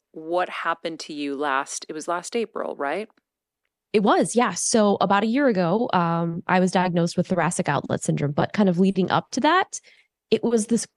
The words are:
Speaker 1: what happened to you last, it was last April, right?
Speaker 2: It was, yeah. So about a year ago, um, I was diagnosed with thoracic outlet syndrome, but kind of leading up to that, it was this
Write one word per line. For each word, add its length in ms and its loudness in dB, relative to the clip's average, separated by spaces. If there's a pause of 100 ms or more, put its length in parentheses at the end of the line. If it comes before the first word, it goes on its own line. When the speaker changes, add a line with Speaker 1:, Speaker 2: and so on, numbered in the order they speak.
(120)
Speaker 1:
what 360 -4
happened 520 -6
to 140 -14
you 220 -6
last, 520 -4
it 60 -10
was 140 -10
last 280 -6
April, 400 -6
right? 320 -6 (840)
Speaker 2:
It 100 4
was, 340 2
yeah. 180 2
So 460 2
about 220 2
a 40 0
year 220 2
ago, 460 0
um, 520 0
I 140 4
was 100 4
diagnosed 460 0
with 120 0
thoracic 400 0
outlet 340 -2
syndrome, 300 -2
but 200 0
kind 160 2
of 100 2
leading 320 2
up 200 0
to 100 -4
that, 400 0 (500)
it 140 2
was 220 2
this 200 0 (100)